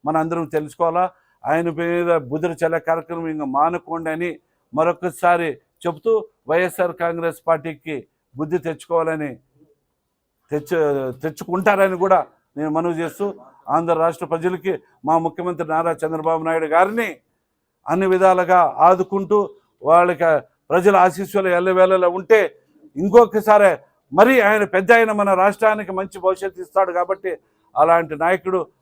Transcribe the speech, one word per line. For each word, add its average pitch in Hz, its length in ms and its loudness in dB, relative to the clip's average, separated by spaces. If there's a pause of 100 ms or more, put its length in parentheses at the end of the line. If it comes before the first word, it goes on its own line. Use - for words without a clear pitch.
మనందరం 160 400 -2 (120)
తెలుసుకోవాలా. 165 480 -2 (400)
ఆయన 165 240 -2 (100)
మీద 175 320 -2 (200)
బుద్ధులు 160 300 -4
చల్లే 165 280 -2
కార్యక్రమం 165 460 -4
ఇంకా 151 120 -6 (100)
మానుకోండి 165 580 -2
అని 170 160 -6 (420)
మరొకసారి 170 760 -2 (360)
చెబుతూ, 170 280 -4 (380)
వైఎస్ఆర్ 175 520 -2
కాంగ్రెస్ 170 460 -4
పార్టీకి 156 480 -4 (380)
బుద్ధి 151 320 -6
తెచ్చుకోవాలని, 160 640 -4 (1200)
తెచ్చు-, 147 640 -2 (100)
తెచ్చుకుంటారని 185 840 -2
కూడా 190 140 4 (380)
నేను 151 200 -6
మనవి 165 260 -2
చేస్తూ, 202 240 -6 (480)
ఆంధ్ర 165 200 0 (100)
రాష్ట్ర 165 280 -4
ప్రజలకి 180 400 -4 (340)
మా 156 80 0 (100)
ముఖ్యమంత్రి 170 480 -6
నారా 165 200 -2 (100)
చంద్రబాబు 160 460 -4
నాయుడు 160 260 -2
గారిని 208 340 0 (800)
అన్ని 180 260 0
విధాలుగా 180 480 4 (260)
ఆదుకుంటూ, 196 520 2 (440)
వాళ్ళకి 165 480 4 (400)
ప్రజల 185 240 4 (120)
ఆశీస్సులు 190 520 -2
ఎల్లవేళలా 185 500 2 (100)
ఉంటే, 214 220 4 (560)
ఇంకొకసారి 208 760 4 (420)
మరి 220 220 6 (140)
ఆయన 208 160 2 (100)
పెద్ద, 190 240 0
ఆయన 220 220 2
మన 202 100 0 (120)
రాష్ట్రానికి 202 560 0
మంచి 196 260 -10
భవిష్యత్తు 190 400 -4
ఇస్తాడు. 190 340 0
కాబట్టి 185 340 -4 (420)
అలాంటి 165 480 2
నాయకుడు 185 360 -2 (240)